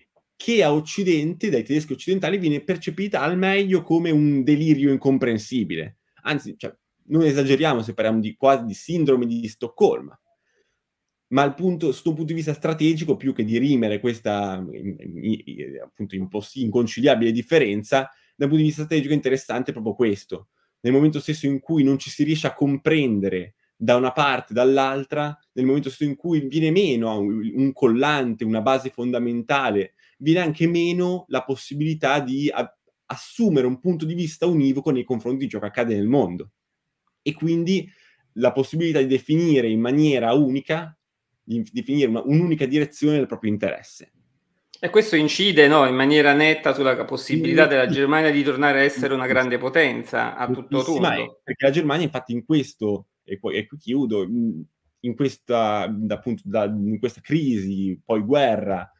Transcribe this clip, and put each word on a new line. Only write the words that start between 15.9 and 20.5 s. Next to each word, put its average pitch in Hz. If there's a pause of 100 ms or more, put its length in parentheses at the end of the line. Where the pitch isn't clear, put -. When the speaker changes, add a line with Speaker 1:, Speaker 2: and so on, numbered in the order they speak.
Speaker 1:
impos-, 95
inconciliabile 117
differenza, 120 (260)
dal 143
punto 156
di 156
vista 151
strategico 151
è 151
interessante 131
proprio 110
questo. 101 (320)